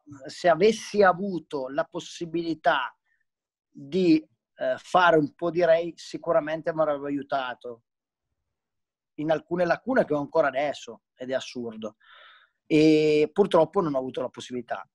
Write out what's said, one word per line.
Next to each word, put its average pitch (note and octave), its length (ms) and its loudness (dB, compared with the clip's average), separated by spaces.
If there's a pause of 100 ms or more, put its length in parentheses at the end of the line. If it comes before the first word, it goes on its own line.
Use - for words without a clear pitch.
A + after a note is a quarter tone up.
(280)
se C#3 200 -2
avessi G3+ 540 2
avuto F3 640 0
la C#3+ 160 -4
possibilità D#3+ 1120 -4 (720)
di, D#3 580 0 (300)
eh, C3 220 -4
fare E3+ 400 4
un D3 160 0
po' E3+ 160 -4
di E3+ 160 0
race, E3 300 2
sicuramente D#3+ 760 -4
mi D#3 80 -2
avrebbe C#3+ 260 -2
aiutato C3 760 -8 (1300)
in D#3 160 -4
alcune F3 340 0
lacune G#3 400 0
che - 80 -2
ho D3 60 0
ancora C#3+ 280 0
adesso, C3 540 -6 (140)
ed B2+ 160 -10
è - 20 -2
assurdo. A2+ 640 -8 (680)
E D3+ 680 4
purtroppo F#3+ 480 2
non D3+ 140 -2
ho - 20 0
avuto C3 240 -6
la B2 80 -6
possibilità. A#2 640 -10